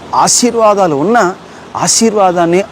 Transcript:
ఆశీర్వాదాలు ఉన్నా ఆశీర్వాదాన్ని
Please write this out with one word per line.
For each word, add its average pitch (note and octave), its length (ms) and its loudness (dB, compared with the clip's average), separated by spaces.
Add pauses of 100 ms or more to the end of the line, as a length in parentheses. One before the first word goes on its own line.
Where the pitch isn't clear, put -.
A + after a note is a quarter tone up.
(140)
ఆశీర్వాదాలు G3 800 0
ఉన్నా F#3 380 0 (420)
ఆశీర్వాదాన్ని F#3 960 0